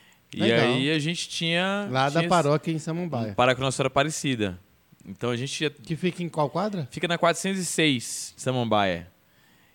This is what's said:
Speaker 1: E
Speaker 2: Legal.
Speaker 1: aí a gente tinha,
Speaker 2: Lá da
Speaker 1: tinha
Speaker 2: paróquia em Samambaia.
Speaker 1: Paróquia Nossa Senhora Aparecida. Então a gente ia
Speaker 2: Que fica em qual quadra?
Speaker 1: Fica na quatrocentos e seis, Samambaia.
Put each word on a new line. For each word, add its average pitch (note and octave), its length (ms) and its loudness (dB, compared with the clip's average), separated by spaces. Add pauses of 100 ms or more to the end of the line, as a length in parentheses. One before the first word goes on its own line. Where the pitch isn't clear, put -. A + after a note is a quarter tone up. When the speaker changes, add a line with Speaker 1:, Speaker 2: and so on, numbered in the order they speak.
(340)
Speaker 1:
E - 60 -6
Speaker 2:
Legal. A#2 260 4
Speaker 1:
aí C3 240 2
a D#3+ 80 2
gente D#3+ 280 -4
tinha, F#3 640 -2
Speaker 2:
Lá C3 200 2
da D#3+ 100 2
Speaker 1:
tinha E3+ 80 0
Speaker 2:
paróquia D#3 440 2
em D#3+ 60 -4
Samambaia. D3+ 560 -4
Speaker 1:
Paróquia B2 300 4
Nossa C3 140 -2
Senhora C3+ 100 2
Aparecida. B2+ 720 0 (480)
Então A#2+ 220 -6
a A#2+ 60 -2
gente C#3 280 -6
ia D3 60 -2
Speaker 2:
Que - 260 -8
fica F3+ 260 -4
em E3+ 60 -4
qual D3+ 220 0
quadra? F#3 400 -4
Speaker 1:
Fica D#3 180 -4
na E3+ 80 0
quatrocentos F#3 440 2
e F3 40 -4
seis, - 720 0
Samambaia. G#2+ 720 2 (680)